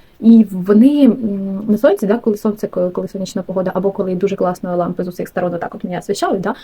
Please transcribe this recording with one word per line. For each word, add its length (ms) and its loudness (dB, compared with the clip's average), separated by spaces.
І 300 8
вони, 540 4
м, 640 0
на 100 2
сонці, 280 2
да, 120 2
коли 180 0
сонце, 320 -4
коли, 220 -2
коли 180 -6
сонячна 340 -8
погода, 320 -4
або 160 -2
коли 240 -4
дуже 220 -2
класно 400 -4
лампи 280 -4
з 40 -6
усіх 200 -10
сторон 260 -4
отак 200 -8
от 100 -10
мене 140 -6
освіщають, 420 -4
да, 240 -4